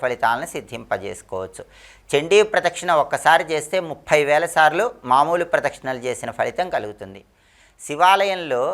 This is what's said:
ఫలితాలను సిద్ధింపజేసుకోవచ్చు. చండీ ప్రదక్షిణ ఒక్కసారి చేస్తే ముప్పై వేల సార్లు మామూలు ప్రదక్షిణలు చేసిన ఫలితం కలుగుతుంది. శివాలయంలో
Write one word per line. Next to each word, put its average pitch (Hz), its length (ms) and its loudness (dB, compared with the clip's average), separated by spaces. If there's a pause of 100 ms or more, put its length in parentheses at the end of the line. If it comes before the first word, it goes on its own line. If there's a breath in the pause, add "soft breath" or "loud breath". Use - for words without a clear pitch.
ఫలితాలను 123 520 -2
సిద్ధింపజేసుకోవచ్చు. 101 1080 -10 (480 soft breath)
చండీ 165 260 4 (160)
ప్రదక్షిణ 175 380 -2 (100)
ఒక్కసారి 151 500 2
చేస్తే 151 240 -4 (140)
ముప్పై 151 300 0 (100)
వేల 160 160 2 (100)
సార్లు 160 300 4 (260)
మామూలు 165 420 2
ప్రదక్షిణలు 135 540 -4
చేసిన 120 300 -6
ఫలితం 120 380 -2
కలుగుతుంది. 101 460 -10 (580 soft breath)
శివాలయంలో 175 840 0 (120)